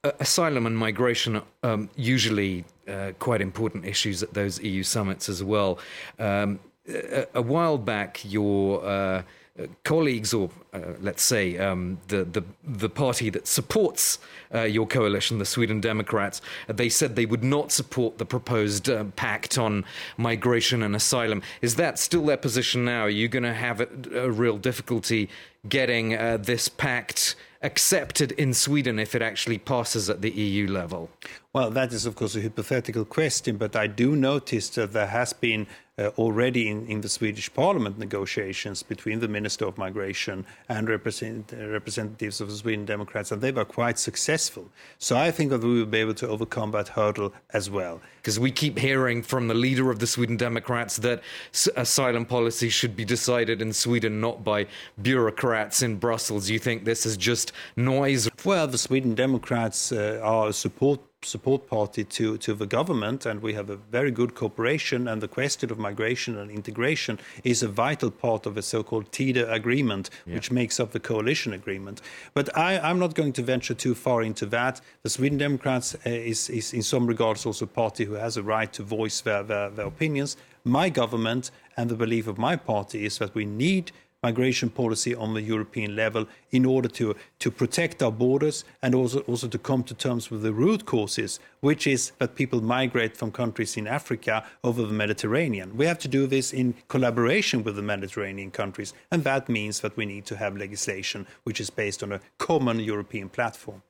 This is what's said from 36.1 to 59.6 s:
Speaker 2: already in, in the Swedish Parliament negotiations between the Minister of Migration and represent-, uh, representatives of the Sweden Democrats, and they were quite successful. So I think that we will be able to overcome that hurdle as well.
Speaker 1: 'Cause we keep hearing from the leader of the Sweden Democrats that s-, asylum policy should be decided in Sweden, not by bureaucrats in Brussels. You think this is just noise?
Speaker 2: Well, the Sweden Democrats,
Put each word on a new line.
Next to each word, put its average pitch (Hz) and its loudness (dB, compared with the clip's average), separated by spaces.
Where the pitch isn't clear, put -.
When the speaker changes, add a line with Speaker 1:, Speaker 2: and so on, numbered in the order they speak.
Speaker 2:
already 113 2
in, 107 -4
in 107 -2
the 101 -6
Swedish 107 -4
Parliament 131 2
negotiations 101 -4
between 107 -4
the 113 0
Minister 104 -2
of 95 -4
Migration 95 -4
and 110 -2
represent-, 110 -4
uh, 113 -10
representatives 107 -6
of 104 -6
the 104 -8
Sweden 104 -2
Democrats, 104 -4
and 101 -4
they 131 2
were 127 0
quite 120 0
successful. - -2
So - 0
I 160 4
think 151 2
that 123 2
we 120 4
will 113 2
be 113 0
able 110 2
to 120 -4
overcome 107 -2
that 104 -2
hurdle 104 0
as 98 -2
well. 90 -4
Speaker 1:
'Cause 107 -2
we 127 2
keep 131 0
hearing 131 2
from 123 0
the 113 2
leader 127 4
of 110 -2
the 117 0
Sweden 120 0
Democrats 117 -2
that 120 0
s-, - 2
asylum 120 2
policy 117 2
should 110 0
be 110 -2
decided 117 2
in 110 -2
Sweden, 113 2
not 113 -2
by 104 2
bureaucrats 113 2
in 113 0
Brussels. 107 0
You 110 2
think 113 -2
this 113 0
is 110 0
just 107 0
noise? 131 2
Speaker 2:
Well, 180 4
the 127 -2
Sweden 131 2
Democrats, 120 0